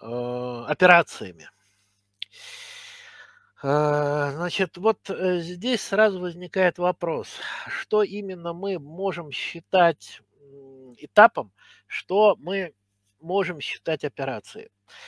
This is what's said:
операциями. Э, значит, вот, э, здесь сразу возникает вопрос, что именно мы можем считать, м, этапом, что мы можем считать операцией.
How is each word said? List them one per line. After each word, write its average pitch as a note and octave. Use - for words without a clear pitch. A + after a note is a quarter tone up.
операциями. D3+
Э, D3
значит, F3
вот, G#3+
э, F3+
здесь F3+
сразу G3+
возникает F3+
вопрос, F3
что -
именно F#3
мы F#3
можем D#3+
считать, -
м, C3+
этапом, D3
что G3+
мы F3
можем F3
считать -
операцией. C3